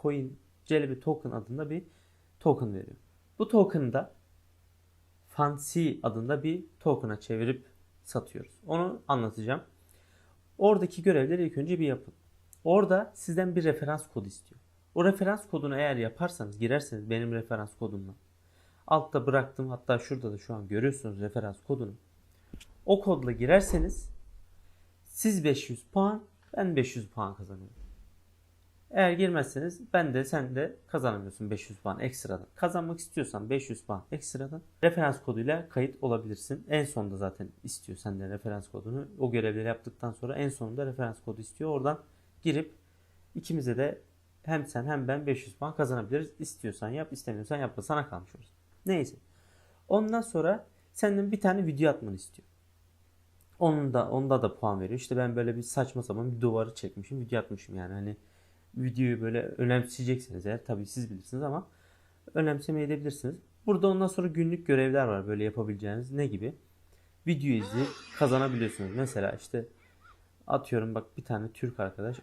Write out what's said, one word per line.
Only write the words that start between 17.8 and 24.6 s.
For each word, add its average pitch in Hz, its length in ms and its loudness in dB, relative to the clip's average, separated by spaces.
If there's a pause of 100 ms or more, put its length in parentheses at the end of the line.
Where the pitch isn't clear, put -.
Altta 151 400 2
bıraktım, 131 420 0
hatta 123 300 0
şurada 123 320 -6
da 104 60 -8
şu - 160 -10
an 104 140 -8
görüyorsunuz 110 520 -2
referans 104 380 -4 (100)
kodunu. 120 260 -4 (920)
O 196 160 6
kodla 139 300 2
girerseniz 165 800 4 (960)